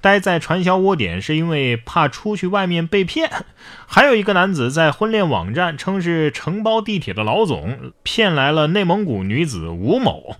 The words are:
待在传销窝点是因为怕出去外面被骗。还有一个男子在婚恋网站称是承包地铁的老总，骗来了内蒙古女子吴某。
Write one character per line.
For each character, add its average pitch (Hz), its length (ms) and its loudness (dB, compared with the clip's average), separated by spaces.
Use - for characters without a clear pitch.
待 196 180 4
在 180 200 0
传 180 240 -2
销 185 140 4
窝 190 180 2
点 92 260 -4
是 156 140 -4
因 165 140 0
为 135 280 0
怕 147 300 0
出 214 280 -4
去 185 120 -4
外 196 180 0
面 170 220 -2
被 196 160 0
骗。 311 260 -2
还 240 200 4
有 269 100 4
一 208 80 2
个 202 100 0
男 190 180 4
子 131 200 0
在 156 200 4
婚 220 200 -2
恋 202 180 0
网 98 240 -2
站 165 240 -2
称 190 240 -4
是 165 300 0
承 202 320 -6
包 220 180 2
地 208 160 -4
铁 104 160 -6
的 - 100 -4
老 165 220 0
总， 135 460 -6
骗 208 320 0
来 139 180 2
了 151 160 2
内 196 160 2
蒙 190 220 2
古 104 180 -2
女 117 220 0
子 90 220 -6
吴 98 320 0
某。 - 400 -2